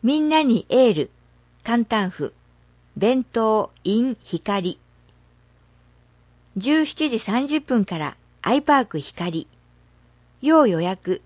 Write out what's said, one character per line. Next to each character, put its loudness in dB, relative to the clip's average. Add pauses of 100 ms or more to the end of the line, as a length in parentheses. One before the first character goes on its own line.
み 2
ん 0
な 4
に 2
エ 6
ー 2
ル、 -4 (520)
簡 -2
単 -2
譜、 -8 (640)
弁 0
当、 0 (140)
in 0
光。 -6 (1800)
十 0
七 -4
時 -2
三 -2
十 -2
分 0
か -6
ら、 -8 (240)
ア 0
イ 0
パ 4
ー 0
ク -6
光。 -8 (920)
要 4
予 0
約。 -4